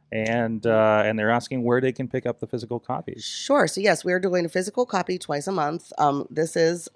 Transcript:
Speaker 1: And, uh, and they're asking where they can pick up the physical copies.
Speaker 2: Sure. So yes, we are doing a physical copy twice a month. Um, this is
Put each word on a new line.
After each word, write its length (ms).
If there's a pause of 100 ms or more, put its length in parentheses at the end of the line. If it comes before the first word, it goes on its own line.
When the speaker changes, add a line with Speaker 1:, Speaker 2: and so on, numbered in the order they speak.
(100)
Speaker 1:
And, 560
uh, 380
and 140
they're 120
asking 340
where 160
they 120
can 160
pick 180
up 140
the 60
physical 340
copies. 440
Speaker 2:
Sure. 420
So 140
yes, 240
we 80
are 80
doing 260
a 20
physical 380
copy 320
twice 280
a 60
month. 460
Um, 320
this 260
is 400